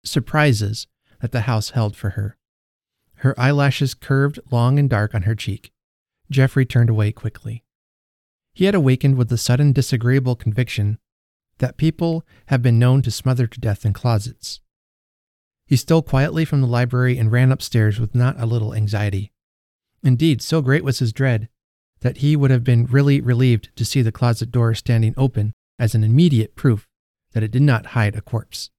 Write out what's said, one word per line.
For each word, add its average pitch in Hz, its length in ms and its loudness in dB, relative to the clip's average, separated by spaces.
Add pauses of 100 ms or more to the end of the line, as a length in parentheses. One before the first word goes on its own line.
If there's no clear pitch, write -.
surprises 117 840 -2 (320)
that 117 120 -6
the 120 100 -4
house 110 300 -2
held 107 240 -2
for - 160 -8
her. 101 260 -8 (800)
Her - 240 -2
eyelashes 139 540 2
curved 139 460 -2 (120)
long 123 280 2
and 139 100 2
dark 107 240 0
on 98 100 -2
her 107 120 0
cheek. - 360 -10 (580)
Geoffrey 135 360 2
turned 120 240 2
away 107 220 0
quickly. - 520 -12 (880)
He 180 120 -2
had 202 100 2
awakened 135 420 2
with 120 120 0
the 120 80 -2
sudden 135 360 2
disagreeable 127 600 0
conviction 107 640 -4 (600)
that - 180 -4
people 160 480 -2 (220)
have 127 140 0
been 117 160 4
known 127 260 4
to 117 80 -2
smother 127 360 -2
to - 120 -12
death 107 260 -4
in 101 80 0
closets. 117 680 -4 (1040)
He 143 100 0
stole 165 260 2
quietly 156 440 -2
from 143 160 0
the 131 60 0
library 123 500 0
and 110 140 2
ran 127 200 4
upstairs 107 480 0
with 117 160 -4
not 123 240 0
a 117 60 -4
little 113 280 -4
anxiety. 104 580 -4 (720)
Indeed, 135 380 2
so 160 200 -2
great 135 220 0
was 135 160 -4
his 113 140 -2
dread 117 360 -2 (520)
that - 160 -4
he 147 180 2
would 139 160 2
have 123 120 2
been 120 220 2
really 139 340 2
relieved 120 560 0
to - 80 -6
see 127 200 0
the 110 80 0
closet 117 400 -2
door 113 240 0
standing 113 420 0
open 110 360 -2 (260)
as 117 160 0
an 110 80 2
immediate 123 520 2
proof 113 320 0 (440)
that 110 120 -2
it 110 80 -6
did 127 120 2
not 123 240 2
hide 107 280 -2
a 104 60 -10
corpse. - 580 -10